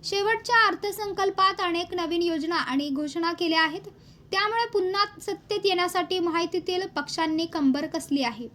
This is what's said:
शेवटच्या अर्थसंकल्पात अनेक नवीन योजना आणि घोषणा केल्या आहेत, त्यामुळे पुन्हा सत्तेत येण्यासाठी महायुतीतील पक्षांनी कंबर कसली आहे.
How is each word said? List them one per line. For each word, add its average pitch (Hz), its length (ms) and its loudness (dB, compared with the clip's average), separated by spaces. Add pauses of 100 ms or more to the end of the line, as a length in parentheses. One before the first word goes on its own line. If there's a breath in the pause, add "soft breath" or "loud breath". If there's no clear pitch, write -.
शेवटच्या 440 640 2
अर्थसंकल्पात 392 920 0
अनेक 349 320 -2
नवीन 339 280 0
योजना 330 340 0
आणि 285 340 0
घोषणा 302 440 -2
केल्या 330 280 2
आहेत, 320 200 0 (500 loud breath)
त्यामुळे 427 340 2
पुन्हा 392 400 0 (140)
सत्तेत 415 460 -4
येण्यासाठी 359 540 2
महायुतीतील 349 680 0
पक्षांनी 311 580 -2
कंबर 285 400 2
कसली 285 380 -2
आहे. 233 300 -6